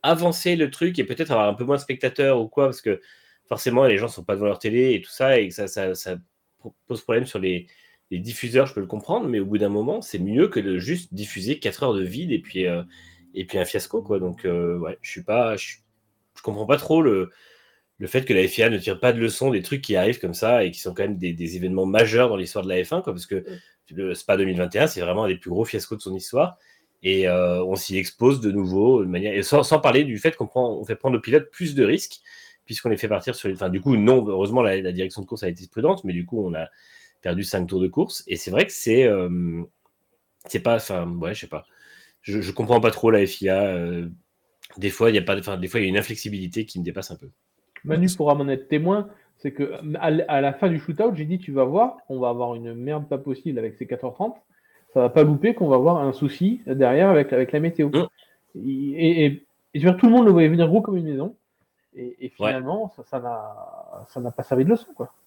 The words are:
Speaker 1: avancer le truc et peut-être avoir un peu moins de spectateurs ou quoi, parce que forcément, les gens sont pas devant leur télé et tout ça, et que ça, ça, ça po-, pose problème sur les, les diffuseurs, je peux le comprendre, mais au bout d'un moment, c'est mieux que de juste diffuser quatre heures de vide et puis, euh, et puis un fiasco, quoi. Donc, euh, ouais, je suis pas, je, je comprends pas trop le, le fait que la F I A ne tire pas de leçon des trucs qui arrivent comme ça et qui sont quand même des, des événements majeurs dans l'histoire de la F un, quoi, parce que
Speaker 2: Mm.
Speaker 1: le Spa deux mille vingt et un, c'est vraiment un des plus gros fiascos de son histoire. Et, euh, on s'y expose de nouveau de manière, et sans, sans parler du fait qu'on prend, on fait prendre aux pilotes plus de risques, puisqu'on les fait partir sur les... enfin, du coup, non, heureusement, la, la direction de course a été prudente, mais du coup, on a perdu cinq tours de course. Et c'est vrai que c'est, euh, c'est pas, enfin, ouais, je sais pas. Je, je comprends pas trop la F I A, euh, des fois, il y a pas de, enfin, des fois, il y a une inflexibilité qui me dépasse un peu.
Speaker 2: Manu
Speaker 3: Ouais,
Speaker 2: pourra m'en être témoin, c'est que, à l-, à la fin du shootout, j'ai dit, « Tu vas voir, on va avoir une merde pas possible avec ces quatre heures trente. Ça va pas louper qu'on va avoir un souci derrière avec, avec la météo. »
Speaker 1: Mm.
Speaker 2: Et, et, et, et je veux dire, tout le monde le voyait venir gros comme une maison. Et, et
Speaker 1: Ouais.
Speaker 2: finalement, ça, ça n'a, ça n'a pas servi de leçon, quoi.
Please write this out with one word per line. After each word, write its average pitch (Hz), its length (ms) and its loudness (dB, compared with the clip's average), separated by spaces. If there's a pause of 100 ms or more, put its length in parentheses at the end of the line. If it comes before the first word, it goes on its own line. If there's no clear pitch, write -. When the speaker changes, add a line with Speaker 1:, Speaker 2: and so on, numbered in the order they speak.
Speaker 1:
avancer 170 540 2
le 147 140 2
truc 175 280 -2
et - 60 0
peut-être 151 260 -4
avoir 107 180 4
un 101 60 0
peu 120 100 -6
moins 139 120 2
de 139 40 -4
spectateurs 131 600 0
ou 107 80 -4
quoi, 160 180 2
parce 123 140 -4
que 98 200 -2 (460)
forcément, 120 380 2
les 107 140 6
gens 113 100 -2
sont 92 160 -12
pas 101 100 -2
devant 101 120 -2
leur 101 120 0
télé 120 360 2
et 90 60 -2
tout - 100 -20
ça, 131 280 2
et 101 100 2
que 87 60 -12
ça, 101 120 -6
ça, 95 280 -4
ça 92 220 -8 (460)
po-, 113 120 -18 (120)
pose 117 160 -8
problème 123 240 0
sur 107 120 -8
les, 90 280 -2 (440)
les 90 80 -6
diffuseurs, 120 480 0
je - 80 -14
peux 104 60 -4
le 95 60 -6
comprendre, 165 420 -4
mais 117 100 -2
au 98 80 -2
bout 104 120 -2
d'un 101 100 2
moment, 120 340 -2
c'est - 160 -10
mieux 107 300 2
que 117 120 -2
de 98 180 -2
juste 131 360 -6
diffuser 104 440 -8
quatre - 240 -6
heures 127 120 0
de 95 80 -2
vide 123 300 -6
et 82 80 -2
puis, 92 260 -6
euh, 87 160 -2 (500)
et 92 140 -10
puis 98 120 -6
un 90 60 0
fiasco, - 380 -6
quoi. 101 160 -4
Donc, 90 260 -8
euh, 87 340 -2
ouais, 82 220 -8
je - 100 -16
suis - 120 -14
pas, 113 340 -2
je, - 200 -12 (600)
je - 60 -20
comprends 104 240 -6
pas 143 120 4
trop 156 220 2
le, 98 300 2 (680)
le 101 100 -10
fait 131 160 -2
que - 100 0
la 95 120 4
F - 120 -4
I 113 60 4
A 117 60 4
ne 110 60 0
tire 92 220 -4
pas 123 140 4
de 117 80 -2
leçon 113 300 0
des 101 120 0
trucs 139 200 -6
qui 98 140 -2
arrivent 104 240 0
comme 87 140 -6
ça 113 300 2
et 87 80 -4
qui - 80 -16
sont 92 140 -8
quand 98 100 -4
même 104 120 -4
des, 87 160 -4
des 85 240 -8
événements 92 300 -2
majeurs 113 420 4
dans 107 80 -2
l'histoire 92 280 -6
de 95 40 -6
la 92 160 0
F 113 80 -6
un, 180 100 -2
quoi, 120 100 -8
parce 87 140 -12
que 98 100 -6 (540)
Speaker 2:
Mm. 78 60 -20
Speaker 1:
le 92 180 -6
Spa 98 220 0
deux 98 80 2
mille 92 140 0
vingt 90 160 -2
et 107 60 2
un, 156 60 4
c'est 98 140 -4
vraiment 90 240 -2
un 101 40 0
des 92 80 -2
plus 90 140 -12
gros 101 140 -2
fiascos 107 320 -8
de 107 60 -16
son 95 120 -8
histoire. 143 440 -4 (440)
Et, 95 240 0
euh, 90 380 2
on 95 120 -2
s'y 95 200 -6
expose 117 460 0
de 107 80 0
nouveau 101 520 2
de 92 60 -2
manière, 95 240 -4
et 98 100 -2
sans, 147 200 4
sans 151 160 2
parler 147 260 4
du 117 140 -6
fait 160 180 0
qu'on 104 100 -6
prend, 123 280 -2
on 107 100 -8
fait 107 120 -6
prendre 131 200 -2
aux 110 40 -2
pilotes 143 300 2
plus 156 240 -8
de 135 80 4
risques, 127 380 0 (460)
puisqu'on - 240 -6
les 101 80 0
fait 110 100 -6
partir 104 260 -2
sur - 140 -8
les... 95 60 -4
enfin, 92 160 -4
du 95 100 -2
coup, 131 160 2
non, 117 320 6
heureusement, 101 320 0
la, 98 220 2
la 90 100 -4
direction 95 300 -6
de 95 40 -12
course 110 160 -10
a 95 60 -4
été 90 180 -8
prudente, 147 380 -2
mais 95 80 -4
du 87 140 -6
coup, 110 200 -6
on 87 80 -6
a 80 140 -8 (540)
perdu 90 200 -4
cinq 92 240 -4
tours 92 140 -4
de 92 80 2
course. - 380 -2
Et 92 100 -6
c'est - 140 -10
vrai 120 160 0
que - 60 -14
c'est, 120 320 2
euh, 87 580 0 (840)
c'est - 160 -6
pas, 117 160 2
enfin, 90 400 -4
ouais, 85 180 -6
je - 60 -12
sais - 60 -16
pas. - 180 -14 (560)
Je, 104 220 -4
je 92 100 -6
comprends 117 300 4
pas 113 80 4
trop 113 200 2
la 101 160 6
F - 140 -8
I 95 80 0
A, 95 140 2
euh, 87 440 -4 (680)
des 95 140 -4
fois, 117 200 4
il 107 40 2
y 101 40 6
a 90 40 2
pas 98 140 0
de, 98 40 -4
enfin, 95 160 -6
des 90 120 -6
fois, 120 120 -2
il 101 40 0
y - 20 0
a - 20 0
une 95 80 0
inflexibilité 104 680 -6
qui - 120 -12
me 87 60 -6
dépasse 87 260 -10
un 87 60 -14
peu. - 140 -20 (520)
Speaker 2:
Manu 165 260 0
Speaker 3:
Ouais, 180 60 -2
Speaker 2:
pourra 147 200 4
m'en 143 140 0
être 135 200 -4
témoin, 185 400 0 (300)
c'est 135 140 -8
que, 139 200 -4 (260)
à 165 120 0
l-, 160 180 2
à 143 140 2
la 139 100 0
fin 185 160 0
du 165 100 0
shootout, 202 360 -2
j'ai 156 100 -6
dit, « 175 160 -4
Tu 156 100 -12
vas 135 140 2
voir, 208 320 2 (140)
on 131 100 -6
va 123 80 0
avoir 120 260 -4
une 117 200 -10
merde 147 340 -6
pas - 80 -2
possible 139 420 -6
avec 110 200 -6
ces 120 80 -8
quatre 131 180 -8
heures 123 80 -6
trente. 214 240 -6 (560)
Ça 131 80 4
va 123 80 6
pas 151 140 6
louper 151 320 4
qu'on 180 140 0
va 131 80 6
avoir 160 220 6
un 139 140 0
souci 180 540 0
derrière 135 420 4
avec, 151 240 4
avec 131 200 2
la 151 80 0
météo. » 160 320 0
Speaker 1:
Mm. 175 140 2 (500)
Speaker 2:
Et, 131 140 -6
et, 151 540 2
et, - 20 6 (460)
et 147 80 -4
je 160 60 4
veux 180 60 8
dire, 180 60 2
tout 247 80 8
le 226 60 10
monde 240 140 10
le 196 60 10
voyait 165 160 8
venir 165 200 4
gros 202 140 4
comme 196 140 -2
une 165 120 -2
maison. 147 280 -6 (600)
Et, 123 240 -12
et 131 180 -12
Speaker 1:
Ouais. 104 100 0
Speaker 2:
finalement, 156 480 -4
ça, - 80 -20
ça 131 160 -8
n'a, 107 880 -12
ça - 120 -10
n'a 123 100 -6
pas 127 120 -10
servi 131 220 2
de 175 60 4
leçon, 226 240 2
quoi. - 200 -12 (120)